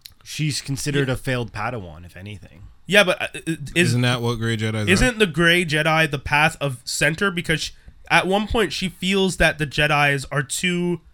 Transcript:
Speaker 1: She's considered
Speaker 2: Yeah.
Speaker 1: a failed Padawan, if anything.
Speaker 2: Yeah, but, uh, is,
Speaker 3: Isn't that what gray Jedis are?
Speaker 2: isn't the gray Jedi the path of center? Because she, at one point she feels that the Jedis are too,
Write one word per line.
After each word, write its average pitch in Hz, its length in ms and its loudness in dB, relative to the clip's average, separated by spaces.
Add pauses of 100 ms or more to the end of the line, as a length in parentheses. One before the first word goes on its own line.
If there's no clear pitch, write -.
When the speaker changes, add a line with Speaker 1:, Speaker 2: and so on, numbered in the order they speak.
(240)
Speaker 1:
She's 151 360 -4
considered 139 480 -2
Speaker 2:
Yeah. 127 60 0
Speaker 1:
a - 20 -2
failed 123 360 -4
Padawan, 98 520 -8
if 85 120 -20
anything. 101 480 -16 (220)
Speaker 2:
Yeah, 196 180 6
but, 175 180 -2
uh, - 60 -4 (180)
is, 160 120 0 (160)
Speaker 3:
Isn't 123 260 4
that 123 200 2
what 117 160 0
gray 113 200 -2
Jedis 110 300 -2
are? - 40 4
Speaker 2:
isn't 240 280 4
the 214 80 4
gray 170 380 2
Jedi 156 460 2
the 143 80 -4
path 151 420 2
of 135 240 -4
center? 160 460 0
Because 170 320 -2
she, - 100 -8 (380)
at 165 160 4
one 202 220 0
point 220 240 0
she - 160 -4
feels 190 480 0
that 160 220 2
the 151 80 -2
Jedis 143 680 2
are 143 100 0
too, 175 580 -2 (140)